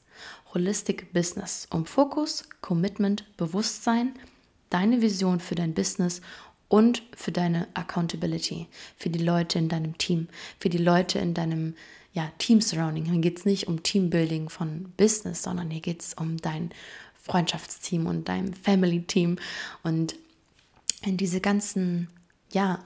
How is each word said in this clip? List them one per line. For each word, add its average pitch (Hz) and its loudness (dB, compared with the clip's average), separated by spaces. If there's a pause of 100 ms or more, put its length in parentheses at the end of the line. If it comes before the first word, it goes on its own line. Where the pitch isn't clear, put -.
(540)
Holistic 185 -2
Business, - -2
um 165 -2
Fokus, 294 0 (140)
Commitment, 180 0 (120)
Bewusstsein, 226 0 (560)
deine 220 2
Vision 190 2
für 175 -4
dein 170 0
Business 180 -2 (460)
und 226 6 (120)
für - -6
deine 170 0
Accountability, 165 -4 (300)
für - -4
die 165 0
Leute 170 2
in 160 2
deinem 160 -2
Team, 170 0 (320)
für 196 0
die 170 2
Leute 175 4
in 175 0
deinem, 160 -2 (380)
ja, 160 -4
Team-Surrounding. 160 4
Hier 170 2
geht's 175 0
nicht 196 2
um 165 -2
Teambuilding 165 2
von 165 -6
Business, 185 2
sondern 175 -4
hier 160 -6
geht's 165 -6
um 160 -4
dein 160 -4 (560)
Freundschaftsteam 165 -2
und 165 -2
dein 185 -2
Family-Team 175 2 (460)
und 160 0 (880)
in 190 0
diese 185 -2
ganzen, 185 0 (420)
ja, 190 0